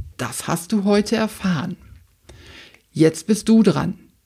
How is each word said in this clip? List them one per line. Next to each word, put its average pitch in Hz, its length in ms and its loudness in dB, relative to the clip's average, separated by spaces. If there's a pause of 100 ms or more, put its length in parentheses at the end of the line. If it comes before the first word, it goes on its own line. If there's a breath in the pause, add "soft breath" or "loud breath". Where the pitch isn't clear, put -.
(180)
das 123 300 -10
hast 170 260 -4
du 202 100 0
heute 208 320 2
erfahren. 190 640 -4 (1120 loud breath)
Jetzt 156 360 0
bist 214 220 0
du 226 120 6
dran. 160 380 0 (260)